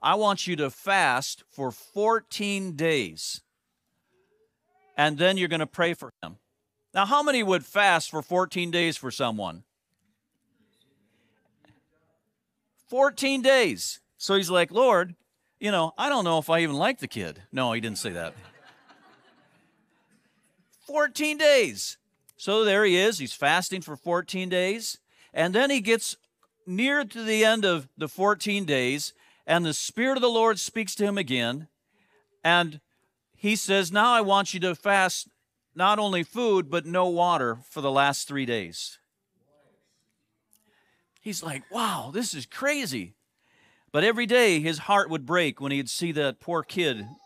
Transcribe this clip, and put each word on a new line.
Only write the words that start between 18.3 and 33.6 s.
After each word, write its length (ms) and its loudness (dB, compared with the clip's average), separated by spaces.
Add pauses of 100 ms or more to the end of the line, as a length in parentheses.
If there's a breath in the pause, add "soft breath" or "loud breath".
Fourteen 520 -2
days. 600 2 (400)
So 260 0
there 220 4
he 100 4
is. 220 2
He's 160 -10
fasting 480 0
for 160 -12
fourteen 520 -4
days. 500 -4 (340 soft breath)
And 200 0
then 180 2
he 100 0
gets 340 -2 (520)
near 360 0
to 200 -12
the 200 2
end 220 4
of 320 0
the 100 -4
fourteen 580 0
days, 480 -2 (340 soft breath)
and 180 2
the 80 -2
Spirit 440 -2
of 40 -6
the 80 4
Lord 300 2
speaks 360 -6
to 100 -2
him 120 -2
again, 500 -2 (760)
and 360 2 (560)
he 200 0
says, 360 0